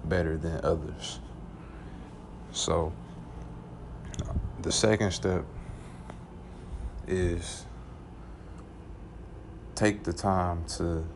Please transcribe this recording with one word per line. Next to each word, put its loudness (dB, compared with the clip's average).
better 6
than 0
others. 2
So 4
the 2
second 6
step 2
is 2
take 6
the 2
time 4
to 2